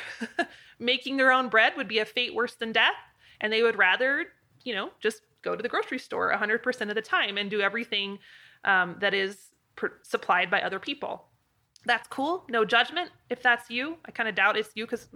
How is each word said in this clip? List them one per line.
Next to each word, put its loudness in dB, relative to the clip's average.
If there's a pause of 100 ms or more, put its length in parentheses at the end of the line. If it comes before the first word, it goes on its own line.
(380)
<laughs> -6
making -2
their 6
own 4
bread 6
would -4
be 0
a 2
fate -4
worse -2
than -6
death, 4 (460)
and -2
they 4
would 4
rather, 2 (360)
you -6
know, -4 (100)
just -2 (220)
go -4
to -6
the -4
grocery -4
store -2
a 2
hundred -2
percent -4
of -4
the -2
time -2
and -4
do 0
everything, -2 (460)
um, 2
that 0
is -2 (240)
pr-, -4 (140)
supplied 0
by 2
other -4
people. -8 (600)
That's 0
cool. -4
No 2
judgment 2 (180)
if -6
that's 2
you. -6
I -18
kinda -2
doubt 2
it's -2
you -8
'cause -8